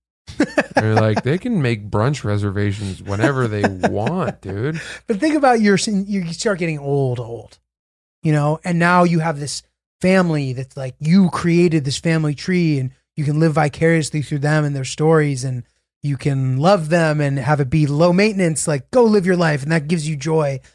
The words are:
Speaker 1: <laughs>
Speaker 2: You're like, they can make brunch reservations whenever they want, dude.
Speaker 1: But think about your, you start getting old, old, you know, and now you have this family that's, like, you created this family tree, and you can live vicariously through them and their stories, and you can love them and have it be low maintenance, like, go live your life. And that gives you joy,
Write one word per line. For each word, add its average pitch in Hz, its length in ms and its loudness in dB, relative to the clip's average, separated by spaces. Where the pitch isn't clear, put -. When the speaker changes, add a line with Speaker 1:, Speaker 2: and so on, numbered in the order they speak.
Speaker 1:
<laughs> - 540 -2
Speaker 2:
You're 110 140 2
like, 110 280 2
they 147 140 0
can 220 240 -2
make 117 280 -2
brunch 123 360 -2
reservations 101 760 -4
whenever 110 460 0
they 104 160 -4
want, 120 520 -4
dude. 113 400 -6
Speaker 1:
But 208 140 -2
think 302 140 0
about 254 260 4
your, 202 160 4
you 196 460 -4
start 196 260 -4
getting 160 200 -4
old, 139 400 -2
old, 113 400 -14
you 156 100 2
know, 151 320 0
and 180 120 -2
now 175 280 4
you 170 140 2
have 160 200 -4
this - 240 -10
family 170 520 2
that's, 131 220 -12
like, 131 240 -10
you 175 300 4
created 170 560 2
this 139 140 -4
family 160 360 0
tree, 165 440 0
and 131 120 -4
you 156 80 -4
can 147 160 0
live 160 140 4
vicariously 156 680 0
through 143 180 -6
them 151 260 0
and 143 100 -4
their 135 100 -6
stories, 151 580 0
and 127 200 -6
you 143 140 -2
can 131 400 0
love 165 320 2
them 156 320 2
and 139 160 0
have 139 220 0
it 135 100 0
be 151 160 2
low 147 260 2
maintenance, 190 560 0
like, 143 240 -4
go 254 120 4
live 214 220 4
your 185 120 2
life. 156 260 0
And 151 80 -4
that 160 160 0
gives 156 220 -2
you 160 60 -4
joy, 143 440 -2